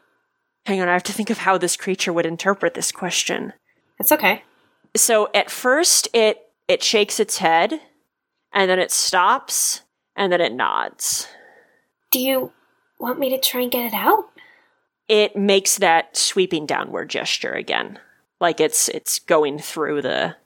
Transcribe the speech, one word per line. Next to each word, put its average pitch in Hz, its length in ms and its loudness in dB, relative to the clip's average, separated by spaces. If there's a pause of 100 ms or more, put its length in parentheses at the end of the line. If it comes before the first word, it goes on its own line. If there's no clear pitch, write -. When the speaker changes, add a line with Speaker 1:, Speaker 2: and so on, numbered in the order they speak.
(640)
Speaker 1:
Hang 196 160 0
on, 180 60 0
I 175 60 4
have 180 100 2
to 208 100 -6
think 214 160 -4
of 226 100 -4
how 190 180 2
this 175 180 -2
creature 185 380 -4
would 165 120 0
interpret 170 480 -2
this - 200 -6
question. - 580 -4 (480)
Speaker 2:
That's - 140 0
okay. 202 300 2 (520)
Speaker 1:
So 214 380 2
at - 180 0
first, - 640 0
it, 220 360 2 (200)
it 185 120 0
shakes 208 380 0
its 214 200 -2
head, 185 420 2 (720)
and 190 160 2
then 185 100 4
it - 120 -2
stops, - 880 0 (340)
and 196 160 0
then 175 100 2
it 117 120 0
nods. 58 720 -4 (840)
Speaker 2:
Do 254 80 2
you 262 340 0 (460)
want 247 200 -4
me 269 120 0
to 262 80 0
try 247 220 -2
and 247 100 -4
get 247 140 -2
it 220 80 -6
out? 302 360 2 (800)
Speaker 1:
It 208 260 4
makes 196 440 2
that 165 360 2
sweeping 180 500 0
downward - 440 -6
gesture - 440 -4
again, - 460 -4 (400)
like 170 220 0
it's, - 280 2
it's - 300 -6
going 151 400 2
through 151 420 -4
the, 87 340 -2 (100)